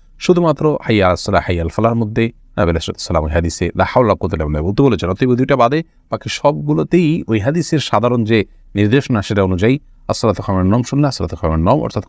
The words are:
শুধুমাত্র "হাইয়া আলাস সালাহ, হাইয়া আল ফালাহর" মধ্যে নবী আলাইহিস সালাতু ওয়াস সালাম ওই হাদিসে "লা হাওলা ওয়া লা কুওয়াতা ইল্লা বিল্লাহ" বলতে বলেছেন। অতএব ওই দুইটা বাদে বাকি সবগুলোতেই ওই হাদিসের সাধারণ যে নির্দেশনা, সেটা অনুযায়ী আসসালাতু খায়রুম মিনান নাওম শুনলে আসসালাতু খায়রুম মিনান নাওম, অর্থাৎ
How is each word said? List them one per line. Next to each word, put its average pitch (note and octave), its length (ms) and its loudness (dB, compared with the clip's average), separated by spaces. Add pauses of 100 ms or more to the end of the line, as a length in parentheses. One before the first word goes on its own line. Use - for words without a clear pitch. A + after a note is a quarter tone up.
(200)
শুধুমাত্র D#3 600 2
"হাইয়া G#2 260 2
আলাস F2 180 0
সালাহ, F#2+ 200 0
হাইয়া E2+ 180 -2
আল E2 60 -4
ফালাহর" A2+ 260 0
মধ্যে A2+ 280 -2
নবী - 380 -6
আলাইহিস E2 220 0
সালাতু - 80 -6
ওয়াস - 160 -12
সালাম D#2+ 160 0
ওই D2+ 80 -4
হাদিসে E2+ 440 -2
"লা F#2+ 80 2
হাওলা A#2+ 240 2
ওয়া G2+ 60 4
লা - 20 -4
কুওয়াতা E2+ 200 -4
ইল্লা D#2+ 100 -2
বিল্লাহ" D2+ 180 -2
বলতে G#2 200 0
বলেছেন। G#2 260 2
অতএব B2+ 200 0
ওই B2 60 2
দুইটা C3 200 0
বাদে C3 280 2 (280)
বাকি - 180 -6
সবগুলোতেই D3+ 960 0
ওই A2 120 0
হাদিসের D3 400 -2
সাধারণ A#2+ 440 0
যে G#2+ 220 2 (300)
নির্দেশনা, G#2+ 460 2
সেটা G2+ 220 0
অনুযায়ী F#2+ 360 2 (280)
আসসালাতু - 360 -2
খায়রুম F#2+ 200 0
মিনান F#2 80 2
নাওম A#2+ 120 2
শুনলে C#3+ 240 0
আসসালাতু E2+ 280 -6
খায়রুম D#2+ 240 0
মিনান F#2 140 2
নাওম, D3 100 0
অর্থাৎ A2+ 260 -6